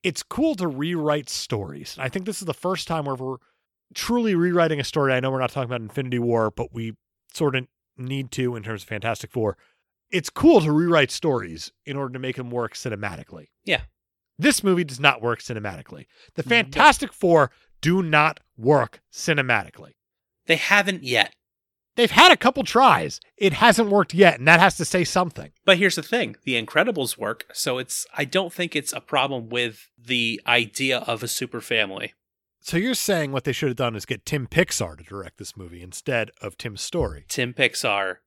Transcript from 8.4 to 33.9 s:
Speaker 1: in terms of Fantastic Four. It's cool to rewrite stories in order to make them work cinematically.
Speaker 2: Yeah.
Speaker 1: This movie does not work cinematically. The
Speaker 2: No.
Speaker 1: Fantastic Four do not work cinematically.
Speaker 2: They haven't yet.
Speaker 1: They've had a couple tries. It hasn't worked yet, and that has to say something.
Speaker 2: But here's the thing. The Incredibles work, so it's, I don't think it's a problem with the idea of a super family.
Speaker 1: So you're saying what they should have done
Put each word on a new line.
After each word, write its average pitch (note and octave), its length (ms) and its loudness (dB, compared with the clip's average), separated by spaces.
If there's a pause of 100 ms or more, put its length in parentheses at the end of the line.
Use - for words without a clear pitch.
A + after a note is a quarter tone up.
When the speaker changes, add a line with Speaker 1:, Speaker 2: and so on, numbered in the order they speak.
Speaker 1:
in G#2+ 80 -12
terms G#2+ 200 -8
of - 60 -20
Fantastic A2 420 -6
Four. A2 260 -2 (540)
It's F3+ 180 -2
cool C#4+ 320 6
to D#3 100 0
rewrite D#3+ 400 2
stories G2+ 600 -4 (140)
in C#3 120 -10
order C3+ 160 -8
to C3 60 -10
make B2+ 180 -6
them B2 140 -10
work A#2+ 240 -6
cinematically. G2+ 720 -12 (180)
Speaker 2:
Yeah. G3 160 -2 (580)
Speaker 1:
This A#3+ 240 2
movie F3+ 200 2
does C3 160 -10
not C3+ 220 2
work A#2 180 -2
cinematically. G2+ 680 -12 (300)
The D#3+ 80 -6
Speaker 2:
No. B2+ 60 -8
Speaker 1:
Fantastic A#3 600 4
Four E3 400 4 (300)
do F3+ 220 2
not D#3 360 2 (160)
work A#2+ 460 2 (100)
cinematically. B2+ 840 -2 (520)
Speaker 2:
They E3 120 4
haven't F#3+ 460 0
yet. A#2+ 300 0 (600)
Speaker 1:
They've A#3 160 2
had F4 200 10
a C#4+ 60 8
couple C4+ 260 0
tries. F#3 560 4 (180)
It F#3+ 160 2
hasn't G#3+ 360 4
worked G3 240 2
yet, E3+ 240 6
and B2+ 100 0
that E3 120 10
has F#3 180 4
to E3 80 -4
say F3+ 180 0
something. D3+ 480 -4 (140)
Speaker 2:
But F#3+ 140 6
here's F#3+ 160 2
the D#3 80 -8
thing. F#3 400 -4
The B2 200 -2
Incredibles D#3 540 -2
work, A2 360 -6
so B2+ 260 -4
it's, - 260 -8 (100)
I D3 80 -4
don't E3+ 300 -2
think F3 220 -6
it's C#3+ 180 -6
a - 80 -10
problem C3 480 -2
with A#2+ 480 -6
the A#2 480 -4
idea B2 540 0
of A#2 240 -6
a A#2 40 -6
super A#2+ 320 -6
family. G2 540 -4 (480)
Speaker 1:
So - 160 -4
you're A#3+ 160 0
saying D#3+ 380 -2
what C3+ 140 -4
they C#3+ 60 -2
should C3+ 180 -2
have A#2+ 80 -6
done A#2+ 180 -4